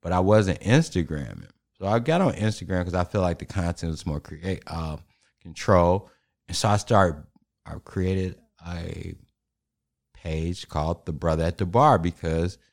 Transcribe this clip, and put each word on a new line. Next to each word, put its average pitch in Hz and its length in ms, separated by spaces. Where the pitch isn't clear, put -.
but 87 100
I 90 80
wasn't 98 400
Instagramming. 78 880
So 98 60
I 107 140
got 156 200
on 175 140
Instagram 92 500
'cause 87 120
I 90 100
feel 101 160
like 87 180
the - 60
content 85 460
was 78 140
more 76 140
create, 82 480
uh, 80 300
control. 90 720
And 92 80
so 110 120
I 104 80
started, 92 460
I - 100
created 92 640
a 85 480
page 82 560
called 78 360
The 80 80
Brother 80 300
at 85 140
the 101 80
Bar, 117 340
because 85 580